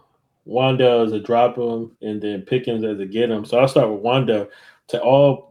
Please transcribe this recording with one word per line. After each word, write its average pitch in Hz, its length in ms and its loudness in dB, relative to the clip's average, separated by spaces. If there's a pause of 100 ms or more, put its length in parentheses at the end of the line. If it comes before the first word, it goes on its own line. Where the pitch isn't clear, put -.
(480)
Wandale 123 580 2
as 110 60 -4
a 107 80 -4
drop 120 380 0
'em, 117 320 -6 (100)
and 107 220 -8
then 104 200 -8
Pickens 117 420 -4
as 107 160 -6
a 98 40 -8
get 110 260 -2
'em. 104 140 -4
So 123 140 -2
I'll 135 100 4
start 127 220 2
with 101 120 -6
Wandale. 113 460 0 (400)
To 120 140 -4
all 135 480 4